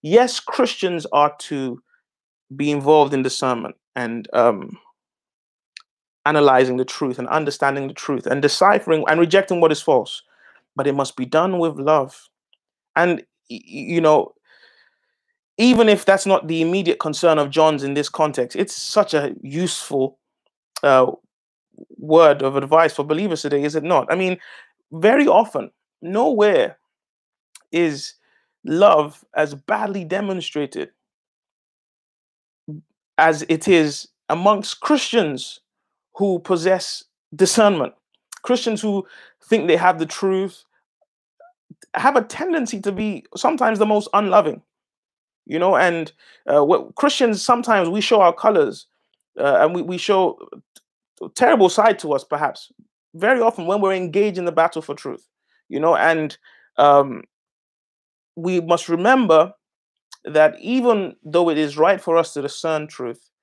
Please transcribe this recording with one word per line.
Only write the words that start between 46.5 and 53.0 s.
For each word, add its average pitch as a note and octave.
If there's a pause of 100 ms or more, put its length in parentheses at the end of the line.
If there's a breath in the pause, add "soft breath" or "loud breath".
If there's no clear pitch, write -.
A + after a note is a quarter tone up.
uh, D3
what, -
Christians, A#3+
sometimes A#3
we G3+
show G#3+
our E3+
colors, E3+ (540)
uh, C#3
and E3
we, F3
we F3+
show F#3+ (840)
t-, -
terrible A3+
side G#3+
to D3+
us, C3+
perhaps, - (440)